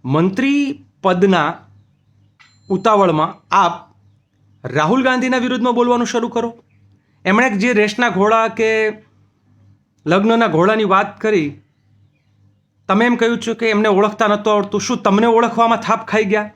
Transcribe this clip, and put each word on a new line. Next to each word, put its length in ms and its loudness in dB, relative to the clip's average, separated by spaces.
મંત્રી 800 -2
પદના 520 2
ઉતાવળમાં 840 0
આપ 400 -2
રાહુલ 400 0
ગાંધીના 340 0
વિરુદ્ધમાં 360 -2
બોલવાનું 320 0
શરૂ 220 -4
કરો. 300 -6
એમણે 260 2
જે 220 -2
રેસના 360 0
ઘોડા 400 2
કે 440 -2
લગ્નના 400 2
ઘોડાની 380 0
વાત 360 0
કરી, 400 -2
તમે 160 2
એમ 120 2
કહ્યું 220 0
છે 160 -6
કે 160 -2
એમને 180 0
ઓળખતા 380 2
નહોતું 260 0
આવડતું. 280 -2
શું 220 -6
તમને 240 2
ઓળખવામાં 520 2
થાપ 280 -4
ખાઈ 180 0
ગયા? 320 -2